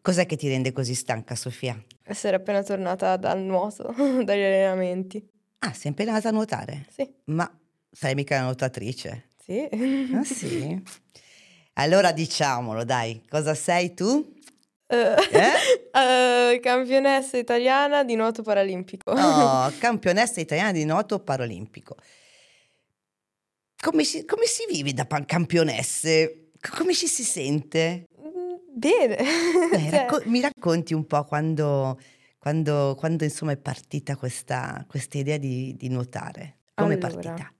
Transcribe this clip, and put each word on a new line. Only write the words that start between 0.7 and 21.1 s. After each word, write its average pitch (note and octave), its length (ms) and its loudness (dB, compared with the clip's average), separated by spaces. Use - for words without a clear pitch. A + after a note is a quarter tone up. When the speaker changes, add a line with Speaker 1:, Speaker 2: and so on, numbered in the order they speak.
Speaker 1:
così B2+ 240 -4
stanca, A2+ 400 -6
Sofia? A#2+ 480 -8
Speaker 2:
Essere G3+ 320 -4
appena G3 260 -2
tornata F#3+ 540 -2
dal F#3 240 -2
nuoto, F#3+ 520 -4
<laughs> B3+ 160 2
dagli G3+ 200 0
allenamenti. F#3+ 840 0
Speaker 1:
Ah, - 120 -6
sei - 180 -8
appena G3+ 200 -2
andata A3 180 -2
a A3 40 0
nuotare? G#3+ 600 -4
Speaker 2:
Sì. C4+ 180 -8
Speaker 1:
Ma D#3+ 260 -2
sei - 240 -4
mica C#3 220 -2
una C3 80 0
nuotatrice? B2+ 880 -6
Speaker 2:
Sì. G#3 240 -6
Speaker 1:
Ah, A#3+ 80 2
sì? F3+ 580 -6
Allora F3+ 300 4
diciamolo, B2+ 720 -2
dai, A2+ 460 -2
cosa D3+ 260 0
sei F3 400 0
tu? C4 400 0
Speaker 2:
Eh, A#3 260 2
Speaker 1:
Eh? B3+ 220 8
Speaker 2:
<laughs> - 0 -
eh, - 40 0
campionessa C4 760 2
italiana C4 680 4
di A#3 140 0
nuoto A3 260 0
paralimpico. G3 680 -2
Speaker 1:
Oh, D3 680 4
campionessa A3 640 0
italiana E3+ 320 -2
di D#3+ 120 0
nuoto F#3+ 360 0